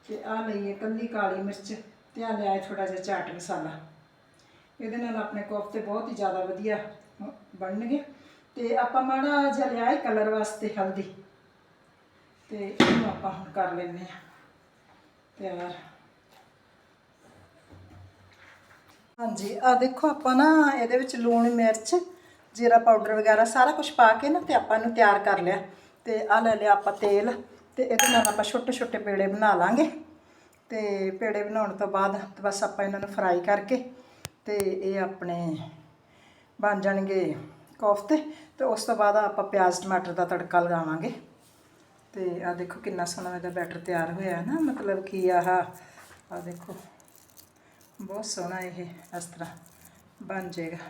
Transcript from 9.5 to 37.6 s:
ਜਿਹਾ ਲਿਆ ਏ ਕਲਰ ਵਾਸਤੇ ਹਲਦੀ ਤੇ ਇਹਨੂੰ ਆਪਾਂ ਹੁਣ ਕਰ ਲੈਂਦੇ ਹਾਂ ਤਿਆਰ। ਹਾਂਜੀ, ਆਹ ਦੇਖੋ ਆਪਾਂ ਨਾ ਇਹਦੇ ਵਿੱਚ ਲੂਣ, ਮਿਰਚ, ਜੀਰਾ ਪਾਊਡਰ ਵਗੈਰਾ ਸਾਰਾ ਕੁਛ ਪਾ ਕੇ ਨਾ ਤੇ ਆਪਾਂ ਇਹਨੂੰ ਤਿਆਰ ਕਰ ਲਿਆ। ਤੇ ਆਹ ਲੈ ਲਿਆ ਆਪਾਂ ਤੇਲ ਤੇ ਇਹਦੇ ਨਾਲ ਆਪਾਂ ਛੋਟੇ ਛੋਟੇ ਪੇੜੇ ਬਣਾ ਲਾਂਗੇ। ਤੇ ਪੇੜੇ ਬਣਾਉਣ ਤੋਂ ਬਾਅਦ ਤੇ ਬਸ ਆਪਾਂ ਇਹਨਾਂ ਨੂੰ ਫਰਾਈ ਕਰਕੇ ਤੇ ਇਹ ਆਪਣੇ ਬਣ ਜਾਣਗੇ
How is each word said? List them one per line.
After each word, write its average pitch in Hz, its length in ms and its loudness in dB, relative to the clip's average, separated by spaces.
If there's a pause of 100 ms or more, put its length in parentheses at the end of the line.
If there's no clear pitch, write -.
ਜਿਹਾ 269 200 -2
ਲਿਆ 233 200 0
ਏ 302 60 4
ਕਲਰ 214 340 0
ਵਾਸਤੇ 214 480 -4
ਹਲਦੀ 190 360 -4 (1400)
ਤੇ 208 300 -10
ਇਹਨੂੰ 233 300 2
ਆਪਾਂ - 220 -8
ਹੁਣ 185 180 -14
ਕਰ 185 220 -4
ਲੈਂਦੇ 175 260 -8
ਹਾਂ 185 220 -16 (1160)
ਤਿਆਰ। 180 340 -10 (3500)
ਹਾਂਜੀ, 214 380 -4
ਆਹ 254 180 6
ਦੇਖੋ 254 360 4
ਆਪਾਂ 254 240 0
ਨਾ 302 420 8
ਇਹਦੇ 240 220 2
ਵਿੱਚ 262 180 -2
ਲੂਣ, 233 340 4
ਮਿਰਚ, 233 440 2 (640)
ਜੀਰਾ 233 220 8
ਪਾਊਡਰ 220 360 6
ਵਗੈਰਾ 214 300 6
ਸਾਰਾ 262 280 4
ਕੁਛ 302 200 -4
ਪਾ 220 200 8
ਕੇ 247 160 0
ਨਾ 339 120 2
ਤੇ 320 140 -2
ਆਪਾਂ 220 240 2
ਇਹਨੂੰ 226 160 -2
ਤਿਆਰ 208 240 6
ਕਰ 196 220 2
ਲਿਆ। 185 220 -2 (420)
ਤੇ 214 220 -2
ਆਹ 214 160 4
ਲੈ 226 120 4
ਲਿਆ 208 180 4
ਆਪਾਂ 202 200 2
ਤੇਲ 208 400 2 (440)
ਤੇ 254 60 -2
ਇਹਦੇ 233 260 4
ਨਾਲ 233 180 4
ਆਪਾਂ 214 180 0
ਛੋਟੇ 240 280 -4
ਛੋਟੇ - 260 -4
ਪੇੜੇ 196 280 -2
ਬਣਾ 208 280 2
ਲਾਂਗੇ। 220 360 2 (800)
ਤੇ 202 420 -4
ਪੇੜੇ 208 320 -4
ਬਣਾਉਣ 208 340 -4
ਤੋਂ 202 100 -2
ਬਾਅਦ 196 320 0
ਤੇ - 240 -14
ਬਸ 196 200 -2
ਆਪਾਂ 202 220 -2
ਇਹਨਾਂ 196 160 -4
ਨੂੰ 202 80 -10
ਫਰਾਈ 180 320 2
ਕਰਕੇ 202 500 0 (540)
ਤੇ 208 120 -4
ਇਹ 190 440 -2
ਆਪਣੇ 175 560 -4 (1040)
ਬਣ 202 220 0
ਜਾਣਗੇ 190 540 0 (440)